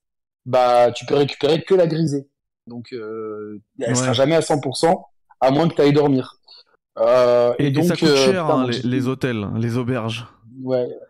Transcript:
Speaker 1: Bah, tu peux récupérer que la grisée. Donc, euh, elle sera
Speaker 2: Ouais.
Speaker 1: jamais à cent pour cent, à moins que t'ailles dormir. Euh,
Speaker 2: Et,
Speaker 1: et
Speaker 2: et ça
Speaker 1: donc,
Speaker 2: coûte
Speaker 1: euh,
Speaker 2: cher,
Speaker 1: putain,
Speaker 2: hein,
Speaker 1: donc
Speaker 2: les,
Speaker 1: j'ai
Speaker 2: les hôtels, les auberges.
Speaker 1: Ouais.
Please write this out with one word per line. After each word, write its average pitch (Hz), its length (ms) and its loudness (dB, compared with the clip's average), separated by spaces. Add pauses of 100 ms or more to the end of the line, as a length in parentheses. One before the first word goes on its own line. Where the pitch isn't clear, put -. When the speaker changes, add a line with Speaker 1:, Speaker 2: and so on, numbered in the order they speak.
(460)
Speaker 1:
Bah, 123 440 4
tu 123 160 -12
peux - 80 -2
récupérer 143 480 0
que 190 120 0
la 175 120 4
grisée. 156 400 -2 (400)
Donc, 117 260 -18
euh, 107 680 -12 (180)
elle 127 180 -4
sera 127 120 -2
Speaker 2:
Ouais. 123 60 -2
Speaker 1:
jamais 135 200 2
à 156 80 2
cent 151 180 -2
pour 135 160 -8
cent, - 300 0 (340)
à 131 100 4
moins 156 180 2
que - 60 -6
t'ailles 143 180 4
dormir. 143 480 0 (580)
Euh, 120 600 4
Speaker 2:
Et, 139 80 0
Speaker 1:
et - 20 2
Speaker 2:
et 139 140 0
ça 175 120 2
Speaker 1:
donc, 151 40 -8
Speaker 2:
coûte 160 100 2
Speaker 1:
euh, 143 80 4
Speaker 2:
cher, 131 280 2
Speaker 1:
putain, - 100 0
Speaker 2:
hein, 131 80 0
Speaker 1:
donc 123 60 -2
Speaker 2:
les, 120 60 -2
Speaker 1:
j'ai 117 140 -4
Speaker 2:
les 123 200 -2
hôtels, 123 480 -4
les 117 220 -4
auberges. 117 480 -6 (360)
Speaker 1:
Ouais. 127 240 -2 (240)